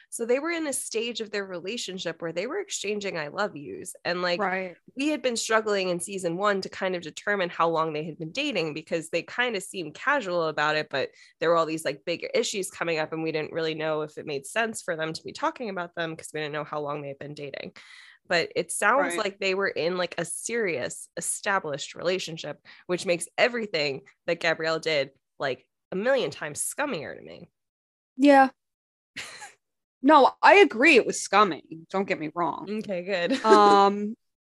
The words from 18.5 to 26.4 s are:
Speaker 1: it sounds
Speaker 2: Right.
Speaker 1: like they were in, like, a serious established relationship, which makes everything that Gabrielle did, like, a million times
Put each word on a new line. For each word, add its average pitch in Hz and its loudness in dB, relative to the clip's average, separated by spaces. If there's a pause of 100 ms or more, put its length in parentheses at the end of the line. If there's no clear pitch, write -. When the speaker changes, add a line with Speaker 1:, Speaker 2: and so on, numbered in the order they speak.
Speaker 1:
it 143 -2
sounds 226 4 (160)
Speaker 2:
Right. - -2
Speaker 1:
like 202 -4
they 190 0
were 196 0
in, 175 -2
like, 180 -4
a 175 -2
serious 190 -4
established 175 -4
relationship, 165 -4 (260)
which 175 -2
makes 175 0 (120)
everything 185 0 (240)
that 170 -2
Gabrielle 160 0
did, 147 0 (280)
like, 135 -4 (260)
a 180 -4
million 226 2
times 151 -8